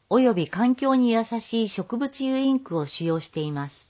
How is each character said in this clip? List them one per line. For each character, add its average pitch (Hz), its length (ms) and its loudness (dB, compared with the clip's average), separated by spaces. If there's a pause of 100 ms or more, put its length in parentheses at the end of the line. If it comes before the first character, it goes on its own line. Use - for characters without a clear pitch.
(100)
お 226 80 4
よ 254 160 6
び 165 140 0
環 247 260 2
境 262 220 2
に 247 160 4
優 226 120 2
し 226 420 -2
い - 20 -6
植 202 300 -6
物 269 140 -4
油 262 260 -2
イ 269 140 2
ン 262 60 2
ク 208 180 -6
を 147 120 -2
使 - 180 -6
用 160 140 0
し - 100 -18
て - 80 -8
い 151 140 -4
ま 143 160 -6
す。 - 60 -16 (160)